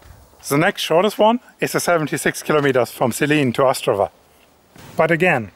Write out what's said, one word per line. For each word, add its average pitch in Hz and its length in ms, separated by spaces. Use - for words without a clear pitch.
The 143 80
next 180 240
shortest 185 380
one 226 200
is 147 140
the 160 60
seventy-six 160 600
kilometers 139 480
from 127 220
Selene 143 420
to - 80
Ostrava. 127 480
But 160 160
again, 156 440